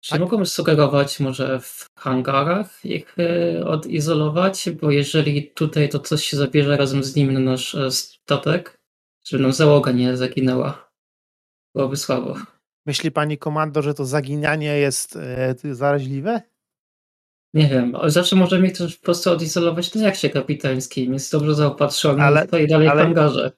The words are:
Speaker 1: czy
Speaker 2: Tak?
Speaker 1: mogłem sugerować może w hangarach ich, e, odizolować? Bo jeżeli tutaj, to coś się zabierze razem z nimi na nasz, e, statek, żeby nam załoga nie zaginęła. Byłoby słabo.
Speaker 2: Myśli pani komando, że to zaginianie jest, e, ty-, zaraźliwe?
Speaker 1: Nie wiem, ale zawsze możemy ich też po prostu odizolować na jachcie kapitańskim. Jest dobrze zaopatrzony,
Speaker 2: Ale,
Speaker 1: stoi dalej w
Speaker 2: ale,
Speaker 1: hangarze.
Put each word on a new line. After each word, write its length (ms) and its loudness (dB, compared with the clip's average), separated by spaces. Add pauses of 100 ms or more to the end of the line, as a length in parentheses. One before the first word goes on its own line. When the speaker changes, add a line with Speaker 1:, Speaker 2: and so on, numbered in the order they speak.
Speaker 1:
czy 80 -14
Speaker 2:
Tak? 80 0
Speaker 1:
mogłem 260 0
sugerować 720 2
może 400 -2
w 300 -18 (100)
hangarach 840 -2
ich, 340 -8
e, 460 0
odizolować? 1040 0 (120)
Bo 100 2
jeżeli 600 0
tutaj, 380 0
to 100 -4
coś 260 -4
się 120 -4
zabierze 400 2
razem 260 0
z 120 -6
nimi 180 2
na 60 0
nasz, 360 -2
e, 160 -2
statek, 880 -4 (480)
żeby 160 0
nam 100 2
załoga 380 4
nie 260 0
zaginęła. 720 -2 (840)
Byłoby 220 -2
słabo. 380 -4 (500)
Speaker 2:
Myśli 260 -4
pani 260 -2
komando, 440 -4
że 120 -2
to 120 -4
zaginianie 720 -2
jest, 380 -2
e, 400 -4
ty-, 200 -8
zaraźliwe? 640 -2 (1120)
Speaker 1:
Nie 140 6
wiem, 280 0
ale 160 0
zawsze 240 2
możemy 320 4
ich 100 -4
też 200 -6
po 80 -20
prostu 260 0
odizolować 640 -2
na 80 0
jachcie 260 2
kapitańskim. 840 -2
Jest 180 -6
dobrze 240 2
zaopatrzony, 680 2
Speaker 2:
Ale, 240 4
Speaker 1:
stoi 200 2
dalej 200 6
w 40 6
Speaker 2:
ale, 120 6
Speaker 1:
hangarze. 540 2